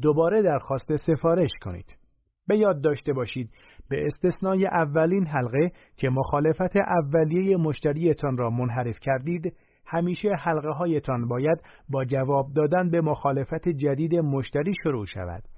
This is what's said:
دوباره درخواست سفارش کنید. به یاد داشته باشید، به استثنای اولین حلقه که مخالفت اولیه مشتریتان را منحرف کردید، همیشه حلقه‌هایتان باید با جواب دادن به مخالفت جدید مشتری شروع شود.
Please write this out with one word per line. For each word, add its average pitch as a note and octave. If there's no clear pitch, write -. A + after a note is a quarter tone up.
دوباره E3
درخواست D3
سفارش E3
کنید. F2+
به G#3
یاد G3
داشته D3
باشید، B2+
به D3
استثنای F#3+
اولین E3
حلقه C#3+
که C3
مخالفت D3
اولیه F3
مشتریتان D#3
را A#2+
منحرف A#2+
کردید، D#3+
همیشه F3
حلقه‌هایتان D3
باید C#3
با C3+
جواب C3+
دادن E3+
به E3+
مخالفت D3
جدید D3
مشتری D3
شروع B2
شود. F2+